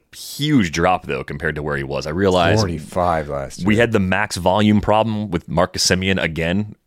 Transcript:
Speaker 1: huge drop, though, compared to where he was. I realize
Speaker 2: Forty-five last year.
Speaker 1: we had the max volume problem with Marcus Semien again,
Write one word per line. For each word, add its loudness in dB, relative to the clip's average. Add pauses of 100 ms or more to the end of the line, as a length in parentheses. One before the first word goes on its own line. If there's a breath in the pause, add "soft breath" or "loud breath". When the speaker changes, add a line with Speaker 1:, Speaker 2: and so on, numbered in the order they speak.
(160)
Speaker 1:
huge 0
drop, 0
though, -6
compared -6
to -6
where -4
he -4
was. -6
I -6
realize 4
Speaker 2:
Forty-five -2
last -8
year. -2
Speaker 1:
we 4
had 2
the 2
max -2
volume 4
problem 0
with -4
Marcus 0
Semien 0
again, -2 (120)